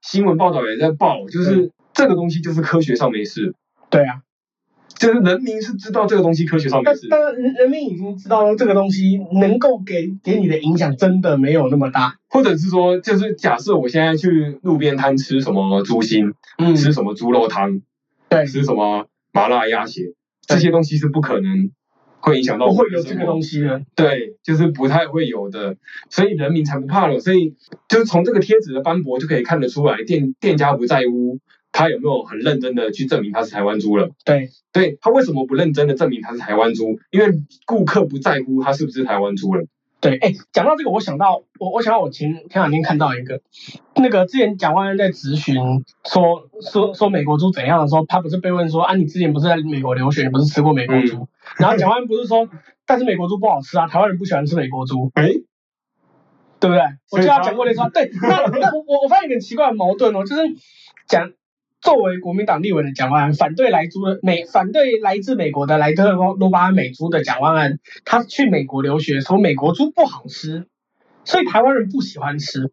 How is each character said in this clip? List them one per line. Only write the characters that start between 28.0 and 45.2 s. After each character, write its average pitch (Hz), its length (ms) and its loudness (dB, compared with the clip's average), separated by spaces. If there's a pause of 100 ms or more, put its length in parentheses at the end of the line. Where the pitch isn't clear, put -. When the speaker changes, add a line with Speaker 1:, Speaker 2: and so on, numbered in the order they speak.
Speaker 1:
从 175 200 2
这 240 80 0
个 208 80 2
贴 214 200 4
纸 139 120 -8
的 131 80 -4
斑 170 220 -2
驳 170 160 -4
就 165 80 -6
可 156 100 0
以 123 60 0
看 156 180 0
得 - 80 0
出 143 180 -2
来， 110 180 0
店， 139 360 0
店 190 160 2
家 143 180 2
不 123 120 -4
在 131 220 2
乎 123 300 -2 (340)
他 165 160 2
有 151 100 -2
没 - 120 -8
有 135 140 -2
很 - 160 -12
认 147 200 0
真 127 140 -4
的 233 160 -2
去 135 160 -6
证 127 160 0
明 202 80 -6
他 196 140 -2
是 110 60 -14
台 104 120 -6
湾 104 180 -2
猪 104 160 0
了。 95 140 2 (160)
Speaker 2:
对。 139 240 0 (220)
Speaker 1:
对， 180 280 0
他 226 100 2
为 262 140 4
什 220 80 -4
么 131 140 -2
不 127 100 -2
认 165 160 2
真 147 160 2
的 139 60 0
证 147 140 0
明 117 140 -6
他 117 100 -14
是 120 60 -10
台 107 160 -6
湾 113 200 2
猪？ 113 260 -4 (100)
因 190 80 2
为 214 80 6 (400)
顾 214 180 0
客 185 200 2
不 139 140 -6
在 139 240 -2
乎 131 200 -2
他 135 100 0
是 147 120 -2
不 127 80 -8
是 131 100 -4
台 110 160 -2
湾 101 160 -2
猪 95 220 -4
了。 85 80 -2 (360)
Speaker 2:
对， 139 180 2
哎， 208 140 2 (200)
讲 - 120 2
到 294 120 2
这 302 80 -8
个， 254 60 -4
我 196 100 -2
想 156 180 -8
到， 190 240 2 (160)
我， 185 140 -8
我 226 100 -2
想 220 100 0
到 226 80 2
我 160 80 -2
前， 151 240 -6 (160)
前 190 140 -2
两 156 80 0
天 156 100 0
看 151 160 -2
到 143 200 0
一 123 80 -10
个， 131 160 -10 (560)
那 262 120 6
个 190 180 2
之 262 120 -4
前 226 180 2
蒋 170 160 0
万 196 140 2
安 196 100 -2
在 196 140 2
质 143 240 -6